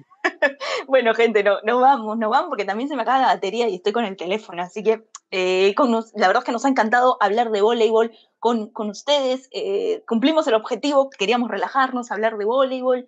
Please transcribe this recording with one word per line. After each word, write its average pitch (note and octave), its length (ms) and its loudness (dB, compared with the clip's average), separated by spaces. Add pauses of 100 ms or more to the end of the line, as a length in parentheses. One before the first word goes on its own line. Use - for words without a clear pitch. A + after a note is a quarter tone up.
(240)
<laughs> E4 640 -4
bueno, B3 260 4
gente, A3 300 2
no, G3 200 2
nos A#3+ 160 0
vamos, A#3+ 380 2
nos A3 140 -2
vamos D#4 180 0
porque G#3 160 -4
también A3 240 -4
se D#4 60 -6
me A#3 80 -4
acaba B3 180 2
la B3 60 2
batería G#3 420 0
y F#3+ 60 -4
estoy G3+ 180 -2
con A#3 120 -2
el G3 120 -8
teléfono, F3+ 460 -6
así F3+ 180 -10
que, A3 240 0 (240)
eh, F#3 460 2
con B3+ 160 2
nos-, A3 240 -2
la G#3 100 2
verdad G3 160 4
es - 40 -12
que C#4+ 60 -4
nos A#3 140 -4
ha C#4 40 2
encantado B3 520 2
hablar A3 300 0
de G#3 100 0
voleibol A3+ 500 2 (280)
con, A3 320 -2
con G#3 180 -8
ustedes, C4 600 -2
eh, F#3+ 560 -4
cumplimos D#4 400 0
el B3 80 4
objetivo, C4+ 560 0
queríamos A3+ 400 -2
relajarnos, B3 580 -2
hablar G#3+ 300 -4
de G3+ 60 -4
voleibol, B3+ 640 0